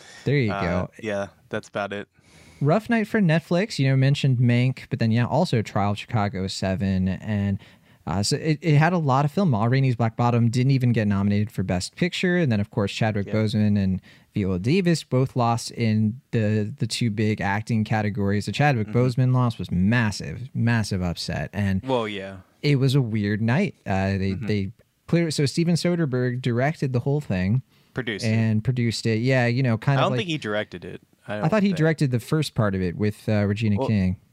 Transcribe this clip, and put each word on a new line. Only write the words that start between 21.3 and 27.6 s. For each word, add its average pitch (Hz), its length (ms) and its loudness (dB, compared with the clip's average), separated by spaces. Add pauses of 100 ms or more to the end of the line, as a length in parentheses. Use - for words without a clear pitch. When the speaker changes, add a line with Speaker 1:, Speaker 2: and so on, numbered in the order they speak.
Speaker 1:
And 98 300 -2
Speaker 2:
Well, 127 240 0
yeah. 98 300 -8 (260)
Speaker 1:
it 147 140 2
was 127 180 2
a 143 80 4
weird 107 400 0
night. 135 320 0 (100)
Uh, 98 340 0
they, 95 140 -2
Speaker 2:
Mm-hmm. 101 140 -6
Speaker 1:
they 101 260 -2 (360)
clear, 170 220 0
so 143 160 0
Steven 170 280 0
Soderbergh 127 640 0
directed 127 520 -2
the 120 80 0
whole 143 200 -2
thing. 101 420 0 (300)